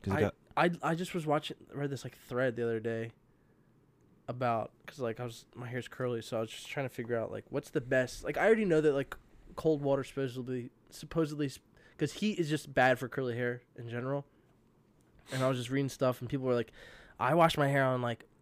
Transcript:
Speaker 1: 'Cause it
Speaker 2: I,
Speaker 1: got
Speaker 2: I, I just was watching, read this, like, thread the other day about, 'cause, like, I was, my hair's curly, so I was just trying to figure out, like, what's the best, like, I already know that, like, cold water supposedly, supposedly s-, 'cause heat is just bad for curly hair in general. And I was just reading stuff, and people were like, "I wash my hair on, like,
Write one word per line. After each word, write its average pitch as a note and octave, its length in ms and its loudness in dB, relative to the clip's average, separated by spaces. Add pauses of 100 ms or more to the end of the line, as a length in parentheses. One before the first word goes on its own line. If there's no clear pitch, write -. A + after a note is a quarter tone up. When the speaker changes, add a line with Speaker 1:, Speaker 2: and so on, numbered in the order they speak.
Speaker 1:
'Cause G2 100 -2
it F#2+ 40 2
Speaker 2:
I, - 40 4
Speaker 1:
got G#2 140 2 (220)
Speaker 2:
I, E3 140 4 (200)
I E3 40 0
just E3+ 200 -6
was D#3+ 120 -4
watching, D3+ 300 0 (160)
read C#3 180 -4
this, C3+ 140 -6
like, B2 120 -14 (120)
thread B2+ 260 0
the A#2+ 80 -2
other A2+ 160 0
day A2+ 320 -4 (1160)
about, A#2+ 420 -2 (160)
'cause, - 140 -12
like, A2+ 180 -2
I B2 60 -6
was, A#2 220 -12 (100)
my A#2+ 100 -10
hair's A#2+ 220 -6
curly, B2 340 -4
so - 140 -6
I A2 40 0
was A2+ 100 -4
just - 180 -14
trying C#3 200 -4
to - 60 -14
figure A#2+ 220 -2
out, A2 160 -2
like, G#2+ 180 -8
what's C#3+ 200 -6
the D#3 100 0
best, B2+ 440 0
like, D3 120 -4
I E3 100 4
already A3 180 6
know D#3+ 160 6
that, D3+ 120 6
like, C#3 240 -2 (400)
cold D#3 260 2
water C#3 220 2
supposedly, B2+ 640 -4 (200)
supposedly D3+ 560 -2
s-, C3 120 -6 (380)
'cause D3+ 180 -2
heat G#3 260 0
is D#3 80 0
just D3 260 -2
bad B2+ 240 6
for B2+ 100 -6
curly B2 280 -2
hair B2 260 -2 (140)
in A#2 120 -12
general. C3 380 -4 (1080)
And C3 100 -2
I C3 60 4
was C3+ 100 2
just B2 120 -6
reading C#3 180 2
stuff, B2+ 320 0
and B2 80 -8
people C3 180 -2
were B2+ 80 4
like, A#2+ 180 0 (460)
"I B2+ 160 2
wash E3 220 6
my C#3+ 120 4
hair C#3 160 4
on, B2+ 180 2
like, A#2+ 240 -4 (160)